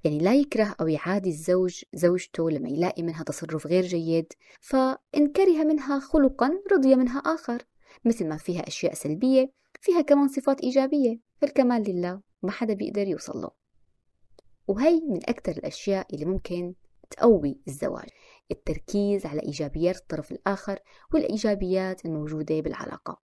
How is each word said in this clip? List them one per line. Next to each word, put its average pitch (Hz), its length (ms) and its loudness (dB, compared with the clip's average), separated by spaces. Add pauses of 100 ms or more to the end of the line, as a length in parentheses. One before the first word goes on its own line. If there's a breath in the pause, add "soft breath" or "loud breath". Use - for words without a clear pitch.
يعني 151 160 0
لا 196 160 4
يكره 220 460 2
أو 160 60 0
يعادي 185 420 -2
الزوج 180 540 0 (100)
زوجته 170 580 0
لما 135 180 -4
يلاقي 170 340 -2
منها 160 200 -6
تصرف 156 440 -8
غير 180 160 2
جيد، 165 500 0 (280 soft breath)
فإن 269 760 0
كره 359 280 6
منها 285 360 2
خلقا 269 520 2 (200)
رضي 269 240 6
منها 254 240 0
آخر، 302 460 -4 (400 soft breath)
مثل 226 220 2
ما 151 100 -4
فيها 175 300 -6
أشياء - 260 -4
سلبية، 254 580 2 (300)
فيها 349 200 4
كمان 285 260 4
صفات 269 340 -2
إيجابية، 262 580 2 (220)
فالكمال 240 480 2
لله، 180 320 -4 (220)
ما 190 80 -2
حدا 220 220 -4
بيقدر 202 340 -2
يوصل 147 340 -6
له. - 100 -10 (1160)
وهي 302 340 2
من 240 180 -2 (100)
أكتر 208 220 -4
الأشياء 185 640 -4
اللي 151 120 -6
ممكن 180 480 -4 (360)
تقوي 165 580 4
الزواج، - 420 -8 (420 soft breath)
التركيز 202 760 -2
على 151 160 -6
إيجابيات 156 540 -2
الطرف - 360 -10
الآخر 196 480 -6 (340 soft breath)
والإيجابيات 190 920 0
الموجودة 156 560 -4
بالعلاقة. - 680 -10